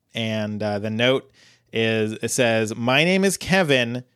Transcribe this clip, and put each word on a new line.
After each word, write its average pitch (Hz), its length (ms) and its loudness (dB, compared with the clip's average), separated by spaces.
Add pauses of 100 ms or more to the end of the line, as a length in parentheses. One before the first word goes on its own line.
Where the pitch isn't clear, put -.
(140)
and, 110 500 -4
uh, 104 160 -2
the 107 120 -6
note 123 380 0 (440)
is, 110 400 0
it 117 180 -4
says, 113 440 2
"My 127 280 2
name 190 220 2
is 196 100 0
Kevin. 127 680 0 (120)